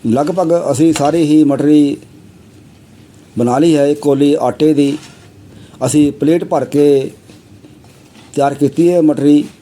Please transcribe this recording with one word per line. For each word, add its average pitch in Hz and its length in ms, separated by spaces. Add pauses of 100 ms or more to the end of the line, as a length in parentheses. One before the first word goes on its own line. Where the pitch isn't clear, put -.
ਲਗਭਗ 165 640
ਅਸੀਂ 156 220
ਸਾਰੀ 151 300
ਹੀ 151 200
ਮਟਰੀ 143 540 (1400)
ਬਣਾ 120 220
ਲਈ 160 160
ਹੈ। 143 120
ਇੱਕ 147 120
ਕੋਲੀ 143 400
ਆਟੇ 151 340
ਦੀ 143 240 (880)
ਅਸੀਂ 147 260
ਪਲੇਟ 160 320
ਭਰ 147 220
ਕੇ 143 460 (1200)
ਤਿਆਰ 139 180
ਕੀਤੀ 147 400
ਹੈ 175 80
ਮਟਰੀ। 147 420 (180)